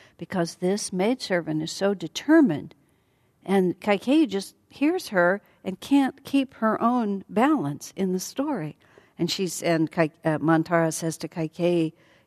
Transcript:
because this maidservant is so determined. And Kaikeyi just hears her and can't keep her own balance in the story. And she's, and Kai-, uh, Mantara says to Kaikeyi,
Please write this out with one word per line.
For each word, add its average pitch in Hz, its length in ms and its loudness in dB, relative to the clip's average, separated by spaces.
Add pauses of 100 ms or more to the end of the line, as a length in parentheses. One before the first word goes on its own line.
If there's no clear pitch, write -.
(180)
because 170 380 -4
this 190 360 -4
maidservant 180 680 -2
is 165 100 -8
so 196 220 -2
determined. 196 840 2 (680)
And 185 340 2
Kaikeyi 247 480 2
just 196 280 -8 (120)
hears 339 420 -2
her 185 320 2 (220)
and 190 160 -8
can't 277 460 2
keep 269 300 -2
her 220 260 0
own 220 480 0
balance 196 640 0
in 190 160 -2
the 185 80 -2
story. 226 580 -6 (400)
And 170 140 0
she's, 185 320 -4
and 160 260 0
Kai-, 160 220 0 (140)
uh, 156 140 2
Mantara 165 520 2
says 160 280 -6
to 160 100 -8
Kaikeyi, 170 640 -2 (340)